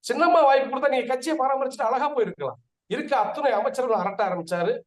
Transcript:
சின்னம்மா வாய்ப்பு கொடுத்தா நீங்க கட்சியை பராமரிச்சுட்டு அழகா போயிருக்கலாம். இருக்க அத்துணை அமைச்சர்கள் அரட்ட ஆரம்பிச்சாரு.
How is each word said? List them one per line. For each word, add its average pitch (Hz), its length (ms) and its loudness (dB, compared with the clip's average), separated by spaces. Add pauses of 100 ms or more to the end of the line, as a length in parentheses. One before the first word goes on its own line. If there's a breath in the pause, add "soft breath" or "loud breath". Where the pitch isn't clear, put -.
(120)
சின்னம்மா 339 300 4
வாய்ப்பு 269 280 4
கொடுத்தா 269 180 -2
நீங்க 254 180 0
கட்சியை 262 320 -4
பராமரிச்சுட்டு 262 500 -2
அழகா 277 280 -2
போயிருக்கலாம். 175 420 -4 (280)
இருக்க 262 300 -2
அத்துணை 233 360 0
அமைச்சர்கள் 214 460 0
அரட்ட 196 240 -2
ஆரம்பிச்சாரு. 180 640 -2